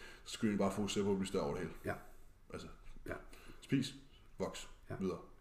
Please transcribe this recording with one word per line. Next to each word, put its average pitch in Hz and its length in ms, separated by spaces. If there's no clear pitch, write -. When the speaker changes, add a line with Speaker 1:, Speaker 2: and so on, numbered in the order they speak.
Speaker 1:
så - 100
skal - 140
du 107 40
egentlig 101 140
bare 95 100
fokusere 104 280
på 101 80
at 98 60
blive 95 100
større 90 160
over 71 100
det 92 80
hele. 80 120
Speaker 2:
Ja. - 80
Speaker 1:
Altså, 78 140
Speaker 2:
Ja. 90 60
Speaker 1:
spis, - 340
voks, - 300
Speaker 2:
Ja. - 100
Speaker 1:
videre. 90 180